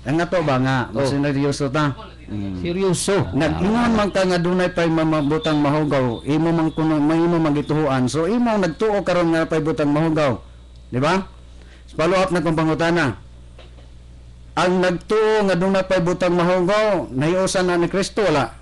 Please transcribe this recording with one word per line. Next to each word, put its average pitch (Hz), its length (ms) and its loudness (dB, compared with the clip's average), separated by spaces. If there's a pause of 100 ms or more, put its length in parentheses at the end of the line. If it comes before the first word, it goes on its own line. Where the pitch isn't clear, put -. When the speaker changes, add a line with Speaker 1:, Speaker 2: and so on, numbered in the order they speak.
Speaker 1:
Ang 139 160 -4
ato 175 220 0
ba 143 180 2
nga? 131 320 0
Speaker 2:
Oh. 123 140 -2
Speaker 1:
Seryoso 139 640 0
ta? 143 240 0 (340)
Mm. 98 340 -6
Speaker 2:
Seryoso. 180 720 0
Speaker 1:
Nag-ingon 175 640 0
man 208 160 2
ka 196 120 -2
nga 185 140 2
dunay 180 340 0
pa'y 170 200 0
mamabutang 156 680 0
mahugaw, 143 640 0
imo 156 260 0
man 160 200 2
kuno, 156 280 0
may 151 200 2
imo 170 200 2
magituhuan. 147 680 0
So, 143 200 0
imo 240 280 2
nagtuo 202 460 0
karon 175 320 2
nga 165 140 2
pa'y 160 140 0
butang 151 280 0
mahugaw. 151 480 2 (520)
Di 117 100 -6
ba? 170 260 2 (680)
Follow 170 280 0
up 185 140 2
na 175 80 0
kung 160 140 0
pangutana. 160 600 0 (1400)
Ang 180 220 0
nagtuo 214 680 0
nga 185 100 2
dunay 190 280 0
pa'y 190 180 2
butang 175 320 0
mahugaw, 180 760 2
nahiusan 185 540 0
na 175 140 0
ni 170 100 2
Kristo, 190 340 -2
wala? 151 300 2 (100)